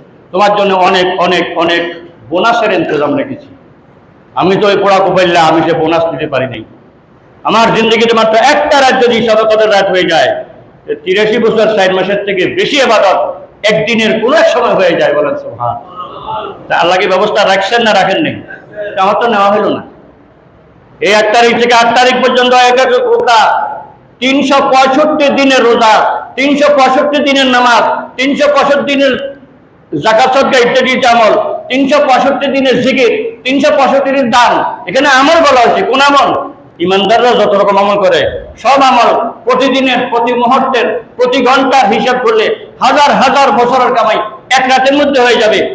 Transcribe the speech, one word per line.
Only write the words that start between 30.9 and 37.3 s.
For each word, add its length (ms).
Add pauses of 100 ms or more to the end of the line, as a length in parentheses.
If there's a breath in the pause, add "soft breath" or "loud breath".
আমল, 480 (140)
তিনশো 300
পঁয়ষট্টি 480
দিনের 360
জিকির, 640
তিনশো 320
পঁয়ষট্টি 340
দিন 200
দান। 340 (240)
এখানে 200
আমল 320
বলা 200
হয়েছে, 260
কোন 140
আমল? 520 (260)
ইমানদাররা 520